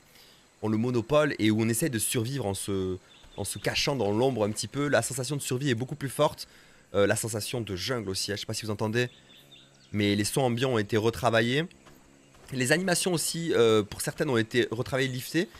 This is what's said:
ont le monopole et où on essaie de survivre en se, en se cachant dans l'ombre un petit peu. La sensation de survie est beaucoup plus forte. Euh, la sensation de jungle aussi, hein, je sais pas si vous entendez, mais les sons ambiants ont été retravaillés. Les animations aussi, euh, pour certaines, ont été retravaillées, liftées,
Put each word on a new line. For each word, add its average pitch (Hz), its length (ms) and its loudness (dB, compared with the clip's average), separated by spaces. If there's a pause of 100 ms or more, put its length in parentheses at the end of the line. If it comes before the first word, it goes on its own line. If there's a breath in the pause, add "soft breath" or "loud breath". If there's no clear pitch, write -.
(600 loud breath)
ont 110 80 0
le 110 80 2
monopole 127 640 2
et 107 120 4
où 107 100 2
on 113 80 2
essaie 143 200 0
de 110 100 -2
survivre 123 460 -2
en 98 80 0
se, 95 440 -4 (400 loud breath)
en 101 60 -6
se - 160 -8
cachant - 360 -2
dans 104 160 0
l'ombre 113 340 2
un 104 60 0
petit 104 160 -6
peu. 143 200 -4
La 120 140 4
sensation 135 340 -4
de 139 60 -6
survie 135 280 -2
est 120 60 2
beaucoup 131 200 -4
plus 139 140 -6
forte. - 380 0 (460 loud breath)
Euh, 101 140 6
la 104 80 2
sensation 113 460 -4
de 101 160 -6
jungle 104 320 -4
aussi, 95 240 -4
hein, - 20 -2
je 104 60 -6
sais - 40 -12
pas 113 80 -6
si - 120 -6
vous 107 60 -4
entendez, 113 380 0 (840 loud breath)
mais 101 220 4
les 104 100 2
sons - 160 0
ambiants 127 300 2
ont 120 60 2
été 107 200 0
retravaillés. 117 640 2 (880)
Les 131 220 0
animations 180 400 2
aussi, 165 400 -2
euh, 110 280 6
pour - 200 -8
certaines, 151 280 -4
ont 127 60 2
été 113 360 2
retravaillées, 131 360 -2
liftées, 127 400 -4 (120 loud breath)